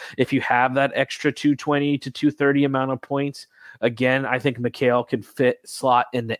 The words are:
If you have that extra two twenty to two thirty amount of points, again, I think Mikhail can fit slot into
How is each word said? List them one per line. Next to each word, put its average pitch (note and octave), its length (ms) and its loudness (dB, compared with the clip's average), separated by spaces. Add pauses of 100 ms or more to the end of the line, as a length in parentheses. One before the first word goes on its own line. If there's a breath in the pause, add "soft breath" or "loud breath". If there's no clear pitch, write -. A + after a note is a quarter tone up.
(180 loud breath)
If C3+ 160 2
you B2+ 80 2
have B2+ 320 2
that C#3 200 2
extra - 380 -2
two C#3+ 240 2
twenty C#3+ 400 0
to C3+ 140 -8
two D3 200 0
thirty C#3+ 340 2
amount C3+ 260 0
of C3 100 -4
points, C#3 460 -6 (340 loud breath)
again, B2+ 460 0
I B2 120 -2
think A#2+ 200 -2
Mikhail A#2+ 440 0
can A#2 200 -4
fit - 420 -2
slot B2 480 0
into A#2 280 -4